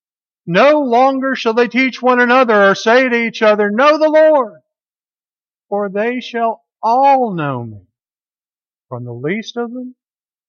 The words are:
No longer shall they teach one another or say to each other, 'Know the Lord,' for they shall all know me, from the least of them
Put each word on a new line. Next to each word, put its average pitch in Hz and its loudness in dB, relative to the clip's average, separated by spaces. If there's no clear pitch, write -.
No 269 2
longer 262 0
shall 226 -4
they 240 0
teach 254 -4
one 247 0
another 233 2
or 190 2
say 254 2
to 240 0
each 233 -4
other, 208 2
'Know 285 2
the 311 2
Lord,' 302 2
for 202 -4
they 226 -4
shall 233 -6
all 254 2
know 143 -4
me, 104 -16
from 123 -12
the 120 -12
least 175 -8
of 240 -8
them 254 -14